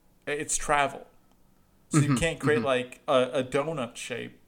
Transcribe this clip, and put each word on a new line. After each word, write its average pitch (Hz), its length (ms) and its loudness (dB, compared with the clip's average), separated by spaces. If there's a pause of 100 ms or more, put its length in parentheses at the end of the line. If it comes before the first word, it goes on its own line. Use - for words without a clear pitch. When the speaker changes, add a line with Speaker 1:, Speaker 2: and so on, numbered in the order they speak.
(260)
Speaker 1:
its 147 300 -4
travel. 143 500 0 (840)
So 160 80 4
you 143 100 6
Speaker 2:
Mm-hmm, 139 80 2
Speaker 1:
can't 160 240 0
create, 156 180 2
Speaker 2:
mm-hmm. - 80 -2
Speaker 1:
like, 127 400 -2
a, 127 240 4 (100)
a 127 40 0
donut 139 520 -4
shape 120 520 -10